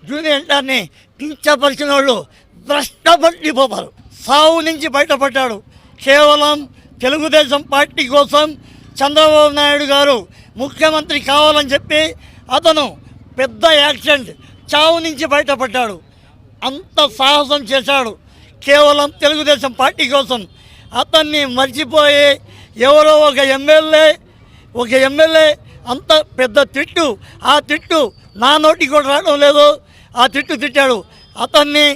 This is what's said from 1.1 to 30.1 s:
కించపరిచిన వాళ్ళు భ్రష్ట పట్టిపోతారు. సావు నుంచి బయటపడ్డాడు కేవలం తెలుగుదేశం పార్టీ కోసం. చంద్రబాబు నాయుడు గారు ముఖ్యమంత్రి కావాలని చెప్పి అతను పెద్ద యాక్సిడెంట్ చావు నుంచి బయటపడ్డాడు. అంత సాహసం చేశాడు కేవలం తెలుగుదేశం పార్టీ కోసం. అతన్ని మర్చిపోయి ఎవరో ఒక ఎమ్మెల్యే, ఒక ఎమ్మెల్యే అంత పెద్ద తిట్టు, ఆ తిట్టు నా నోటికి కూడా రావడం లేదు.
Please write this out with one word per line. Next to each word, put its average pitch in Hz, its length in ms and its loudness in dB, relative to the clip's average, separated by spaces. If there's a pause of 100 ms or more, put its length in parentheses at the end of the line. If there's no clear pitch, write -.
కించపరిచిన 285 760 -4
వాళ్ళు 269 200 0 (520)
భ్రష్ట 285 400 -4 (160)
పట్టిపోతారు. 302 680 -2 (360)
సావు 311 320 4 (100)
నుంచి 320 280 -8
బయటపడ్డాడు 269 640 -2 (480)
కేవలం 294 520 2 (460)
తెలుగుదేశం 294 580 -2 (120)
పార్టీ 285 320 -2 (100)
కోసం. 285 320 2 (520)
చంద్రబాబు 302 600 2
నాయుడు 294 260 0 (100)
గారు 285 220 2 (440)
ముఖ్యమంత్రి 311 580 -4 (120)
కావాలని 294 420 2
చెప్పి 302 280 -2 (560)
అతను 311 280 0 (540)
పెద్ద 240 260 -4 (180)
యాక్సిడెంట్ 269 480 -2 (400)
చావు 320 260 2 (100)
నుంచి 311 180 -8 (100)
బయటపడ్డాడు. 247 600 -4 (680)
అంత 277 380 -8 (200)
సాహసం 285 420 0 (120)
చేశాడు 262 380 -2 (500)
కేవలం 294 480 2 (120)
తెలుగుదేశం 285 580 -2
పార్టీ 294 340 -2
కోసం. 254 260 -2 (640)
అతన్ని 302 400 0 (160)
మర్చిపోయి 285 680 0 (600)
ఎవరో 302 260 6 (140)
ఒక 277 120 -2 (160)
ఎమ్మెల్యే, 311 520 2 (720)
ఒక 226 100 -6 (160)
ఎమ్మెల్యే 311 380 2 (460)
అంత - 200 -4 (280)
పెద్ద 247 200 0 (160)
తిట్టు, 320 300 -4 (460)
ఆ 294 40 4 (140)
తిట్టు 311 320 -2 (420)
నా 269 80 2 (140)
నోటికి 311 300 0
కూడా 285 160 2
రావడం 294 340 0
లేదు. 294 220 6 (520)